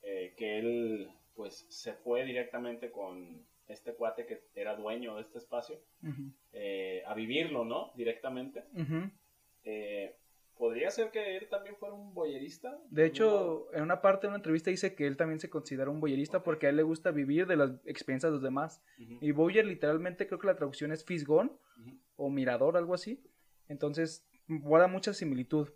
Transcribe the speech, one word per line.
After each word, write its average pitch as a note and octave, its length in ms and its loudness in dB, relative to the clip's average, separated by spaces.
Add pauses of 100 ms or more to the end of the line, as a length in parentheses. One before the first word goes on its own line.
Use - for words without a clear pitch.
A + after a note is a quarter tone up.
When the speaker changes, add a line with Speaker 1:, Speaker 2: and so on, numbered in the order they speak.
Speaker 1:
eh, F#2+ 340 -8
que G#2+ 220 -4
él, A2+ 520 -2 (240)
pues, G#2 360 -14
se - 240 -12
fue B2 300 -2
directamente A#2+ 680 -6
con, F2+ 520 -12 (240)
este - 260 -12
cuate A#2 320 -4
que A2+ 160 -10 (120)
era G#2 220 -6
dueño A2 400 -8
de G#2+ 60 -10
este A2+ 160 -14
espacio, A#2+ 380 -8 (260)
Speaker 2:
Ujú. C#3 300 -10 (200)
Speaker 1:
eh, F#2+ 540 -6
a G#2 80 -6
vivirlo, B2+ 500 -2
¿no? A#2 320 -6
Directamente. B2+ 680 -6 (100)
Speaker 2:
Ujú. E3 360 -4 (540)
Speaker 1:
Eh, G#2 520 -8 (400)
¿podría A#2+ 340 0
ser A3 200 -2
que G#3 280 -4
él G#3 100 -12
también G3+ 280 -6
fuera G3+ 180 -12
un G3+ 200 -16
boyerista? D#3+ 640 -6 (120)
Speaker 2:
De D#3 160 6
hecho, A3 240 4
Speaker 1:
¿Algún G3+ 240 4
modo? - 200 -8
Speaker 2:
en D3+ 80 -2
una F3 200 0
parte G3 240 6
de - 20 0
una G3+ 80 -4
entrevista D#3+ 340 0
dice F3+ 240 -2
que C#3+ 120 0
él C#3 100 -2
también D#3+ 240 0
se E3 100 -10
considera C#3 400 -4
un D3+ 100 -4
boyerista C#3+ 380 0
Speaker 1:
Ok. F3+ 60 -4
Speaker 2:
porque D#3 220 2
a C#3 40 8
él D3 60 4
le D#3 60 6
gusta D#3+ 280 2
vivir D3+ 360 2
de F3+ 100 4
las C#3 140 6 (160)
experiencias D#3+ 440 -2
de D3+ 60 2
los C3+ 60 -2
demás. C#3 400 -2 (160)
Speaker 1:
Ujú. A#2 220 -16
Speaker 2:
Y D3 120 2
boyer F3 320 6
literalmente F3 640 0
creo F3+ 120 -4
que G3 80 0
la F#3 100 6
traducción D3 360 -2
es D3+ 120 -6
fisgón E3+ 540 4 (220)
Speaker 1:
Ujú. A2+ 160 -20 (200)
Speaker 2:
o C#3 140 -2
mirador, C3+ 460 4
algo F3 180 2
así. G#3+ 300 -6 (440)
Entonces, D#3+ 600 -2 (180)
guarda D#3+ 420 8
mucha F#3+ 260 -2
similitud D3 600 0